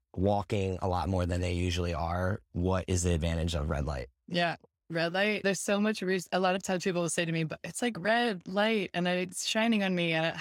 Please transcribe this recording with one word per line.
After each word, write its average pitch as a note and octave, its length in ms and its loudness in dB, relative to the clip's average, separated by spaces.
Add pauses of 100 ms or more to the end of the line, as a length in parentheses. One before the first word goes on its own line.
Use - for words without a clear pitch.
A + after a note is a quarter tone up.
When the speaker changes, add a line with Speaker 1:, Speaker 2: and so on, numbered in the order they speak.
(160)
Speaker 1:
walking G2 640 0
a G2+ 60 0
lot F2 220 0
more F#2 180 2
than F2 120 0
they F2+ 140 0
usually F2 400 0
are. F2 480 -2 (120)
What F2+ 340 0
is F2+ 160 0
the F2 100 4
advantage E2 400 0
of D2+ 160 -2
red D2 160 -2
light? C2+ 220 -6 (200)
Speaker 2:
Yeah. F3 280 0 (340)
Red E3 240 -2
light, G3+ 300 0
there's F#3+ 160 2
so G3+ 220 0
much G#3+ 200 0
re-, F#3 200 0 (100)
a F#3 80 2
lot F#3 160 4
of G3 80 -6
times F#3 220 -2
people F3 160 0
will E3+ 80 0
say E3+ 160 0
to E3 80 -2
me, E3 100 0
"But D#3 180 -6
it's - 200 -10
like A#3+ 180 -2
red G#3+ 480 0
light G3+ 460 2
and F3 120 0
it's F3+ 400 -2
shining A3 380 2
on F#3+ 100 2
me E3+ 200 0
and D#3+ 280 0